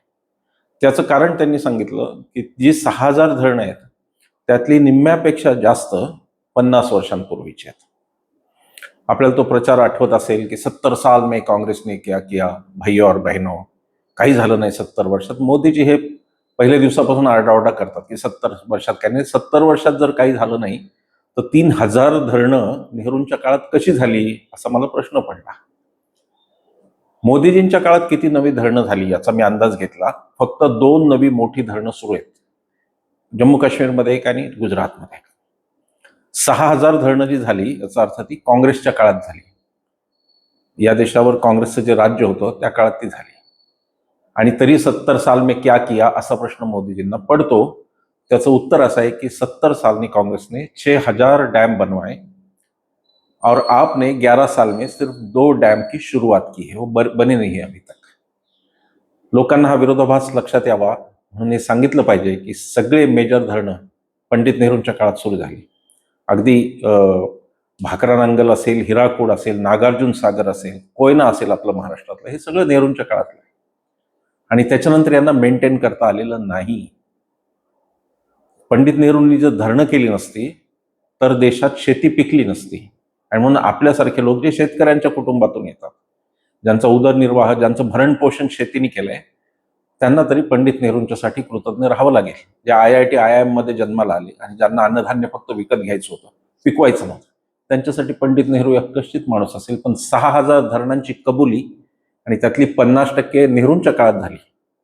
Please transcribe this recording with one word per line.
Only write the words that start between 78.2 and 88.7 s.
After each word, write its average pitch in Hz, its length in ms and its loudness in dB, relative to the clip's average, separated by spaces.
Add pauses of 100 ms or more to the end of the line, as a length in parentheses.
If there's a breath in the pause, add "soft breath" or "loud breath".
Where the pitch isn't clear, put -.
पंडित 139 280 4
नेहरूंनी 147 380 4
जर 143 200 2
धरणं 113 280 0
केली 139 240 0
नसती 107 400 -6 (720)
तर 131 180 2
देशात 123 400 2
शेती 143 300 0
पिकली 143 360 0
नसती - 440 -10 (440)
आणि 110 100 0
म्हणून 139 220 2
आपल्यासारखे 135 600 0
लोक 123 180 0
जे 151 100 0
शेतकऱ्यांच्या 151 580 0
कुटुंबातून 123 560 -2
येतात, - 240 -18 (760)
ज्यांचा 110 240 2
उदरनिर्वाह, 123 640 2
ज्यांचं 117 360 -2
भरणपोषण 139 640 0
शेतीने 127 380 -6